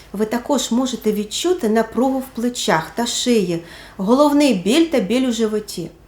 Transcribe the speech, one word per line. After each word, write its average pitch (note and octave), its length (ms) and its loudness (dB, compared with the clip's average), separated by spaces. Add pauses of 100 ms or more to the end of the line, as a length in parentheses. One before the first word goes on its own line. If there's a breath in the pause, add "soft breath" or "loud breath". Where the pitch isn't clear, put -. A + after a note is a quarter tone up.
(120)
Ви G3+ 120 -4
також A#3+ 460 -2
можете A#3 420 0
відчути A3 560 -2
напругу A3+ 500 0
в B3+ 60 -6 (100)
плечах A3 600 -2
та A#3 120 -4
шиї, F3+ 560 0 (340 loud breath)
головний C#4 580 4
біль A#3 320 2
та C#4 140 0
біль A#3+ 280 0
у A#3 40 0
животі. G#3+ 580 -4 (180)